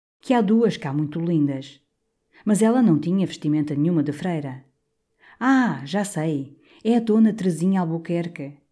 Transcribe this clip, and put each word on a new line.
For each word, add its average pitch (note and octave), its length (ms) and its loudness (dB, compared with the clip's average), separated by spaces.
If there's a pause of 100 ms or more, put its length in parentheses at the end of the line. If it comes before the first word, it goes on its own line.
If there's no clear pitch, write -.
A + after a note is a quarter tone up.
(200)
que - 120 -2
há B3+ 80 4
duas A3 360 2
cá C#3 160 -8
muito D3 260 -4
lindas." C#3+ 600 -2 (640)
Mas G#3 180 2
ela A#3 180 4
não E3 200 4
tinha F3 260 0
vestimenta D3+ 480 -2
nenhuma D#3 260 0
de D3 120 -2
freira. D3 520 -6 (760)
"Ah, A#3+ 440 2
já F#3+ 200 -2
sei, D#3 520 -4 (280)
é A3+ 120 2
a A3+ 40 4
dona A3 320 4
Teresinha F#3 480 0
Albuquerque." E3 800 -6 (140)